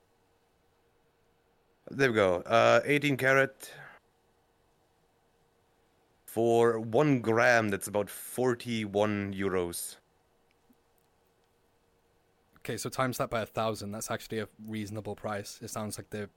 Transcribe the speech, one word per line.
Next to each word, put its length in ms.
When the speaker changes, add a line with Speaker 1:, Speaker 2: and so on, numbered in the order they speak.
Speaker 1:
There 180
we 80
go. 240
Uh, 440
eighteen 320
karat. 540
For 560
one 400
gram, 480
that's 180
about 240
forty-one 1200
euros. 640
Speaker 2:
Okay, 180
so 140
times 280
that 120
by 120
a 40
thousand, 460
that's 180
actually 300
a 80
reasonable 480
price. 480
It 80
sounds 280
like 120
they're 260